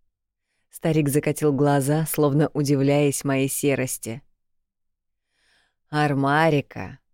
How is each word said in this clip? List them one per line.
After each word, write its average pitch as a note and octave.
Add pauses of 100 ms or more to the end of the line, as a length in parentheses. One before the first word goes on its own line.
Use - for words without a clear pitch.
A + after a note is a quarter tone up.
(720)
Старик D#3
закатил D3
глаза, C#3+
словно D3
удивляясь C#3+
моей C3+
серости. C3 (1700)
«Армарика — C#3+ (160)